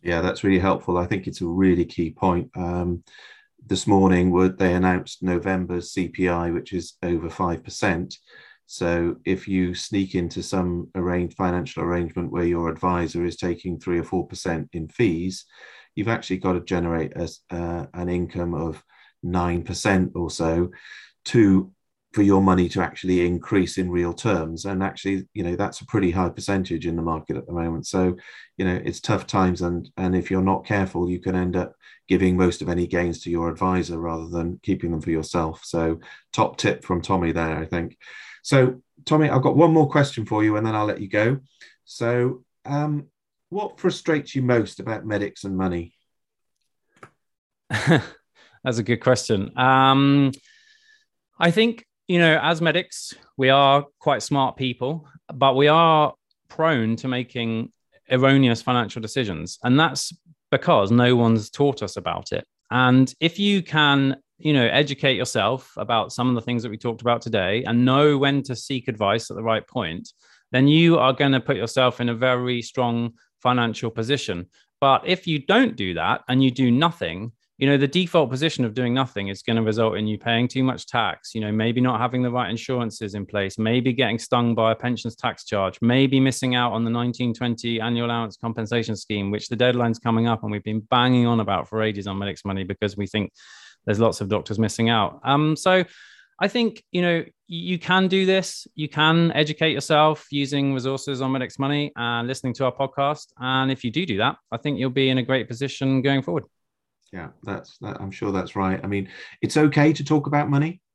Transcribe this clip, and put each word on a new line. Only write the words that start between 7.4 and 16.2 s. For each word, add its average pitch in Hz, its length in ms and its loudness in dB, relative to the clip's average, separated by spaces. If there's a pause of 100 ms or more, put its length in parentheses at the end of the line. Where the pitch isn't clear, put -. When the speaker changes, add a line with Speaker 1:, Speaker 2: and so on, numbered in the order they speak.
Speaker 1:
percent. 90 540 -4 (480)
So 85 520 -2 (100)
if 92 200 -2
you 92 280 0
sneak 98 400 -4
into 87 280 -4
some 90 520 -4
arranged 87 420 -4
financial 87 460 -4
arrangement 87 500 -4
where 87 120 -2
your 85 260 -2
advisor 87 560 -2
is 82 100 -6
taking 87 420 -6
three 87 200 -2
or 80 60 -4
four 87 220 -4
percent 85 460 -6
in 80 160 -8
fees, 92 560 -2 (500)
you've 104 140 -4
actually 113 300 -4